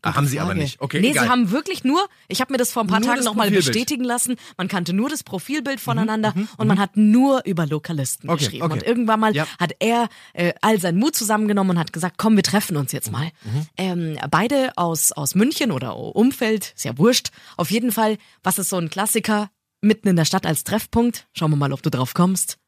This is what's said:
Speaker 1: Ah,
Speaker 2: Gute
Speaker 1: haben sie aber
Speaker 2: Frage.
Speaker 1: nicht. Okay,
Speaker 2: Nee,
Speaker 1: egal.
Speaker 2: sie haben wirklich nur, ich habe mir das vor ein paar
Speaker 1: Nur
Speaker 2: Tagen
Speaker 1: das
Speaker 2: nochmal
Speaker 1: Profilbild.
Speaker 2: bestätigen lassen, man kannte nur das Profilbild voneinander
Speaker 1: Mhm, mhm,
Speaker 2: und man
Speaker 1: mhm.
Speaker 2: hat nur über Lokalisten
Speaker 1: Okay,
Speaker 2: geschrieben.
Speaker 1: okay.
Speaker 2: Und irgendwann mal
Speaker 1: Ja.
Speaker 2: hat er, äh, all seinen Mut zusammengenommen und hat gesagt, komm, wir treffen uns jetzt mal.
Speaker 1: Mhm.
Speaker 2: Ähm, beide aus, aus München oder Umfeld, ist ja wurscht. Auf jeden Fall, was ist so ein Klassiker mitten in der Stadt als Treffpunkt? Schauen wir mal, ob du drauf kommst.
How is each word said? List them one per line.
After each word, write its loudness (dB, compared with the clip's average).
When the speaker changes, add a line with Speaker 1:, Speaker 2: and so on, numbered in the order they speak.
Speaker 1:
Ah, -2
Speaker 2:
Gute -2
Speaker 1:
haben 0
sie -4
aber -2
Speaker 2:
Frage. -2
Speaker 1:
nicht. -6
Okay, -4
Speaker 2:
Nee, 4
Speaker 1:
egal. 2
Speaker 2:
sie 0
haben 2
wirklich -4
nur, 2
ich -6
habe 0
mir 0
das 0
vor -2
ein -2
paar 2
Speaker 1:
Nur 0
Speaker 2:
Tagen 2
Speaker 1:
das 0
Speaker 2:
nochmal 0
Speaker 1:
Profilbild. 4
Speaker 2:
bestätigen -2
lassen, -2
man -4
kannte -2
nur 0
das -6
Profilbild -6
voneinander -2
Speaker 1:
Mhm, -2
mhm, -4
Speaker 2:
und 0
man 4
Speaker 1:
mhm. 2
Speaker 2:
hat -2
nur 6
über 0
Lokalisten -6
Speaker 1:
Okay, 0
Speaker 2:
geschrieben. -6
Speaker 1:
okay. -2
Speaker 2:
Und -4
irgendwann 2
mal 2
Speaker 1:
Ja. 0
Speaker 2:
hat -2
er, 2
äh, 0
all 2
seinen 2
Mut 2
zusammengenommen 2
und 2
hat -4
gesagt, -6
komm, 4
wir 6
treffen 0
uns -2
jetzt -8
mal. -2
Speaker 1:
Mhm. -4
Speaker 2:
Ähm, -4
beide 2
aus, 0
aus -6
München 2
oder -6
Umfeld, 0
ist -10
ja -4
wurscht. 4
Auf -2
jeden 0
Fall, 0
was 0
ist -4
so -2
ein -4
Klassiker 0
mitten 2
in 4
der 4
Stadt 0
als -2
Treffpunkt? -2
Schauen -2
wir 2
mal, 0
ob -8
du -2
drauf -2
kommst. 0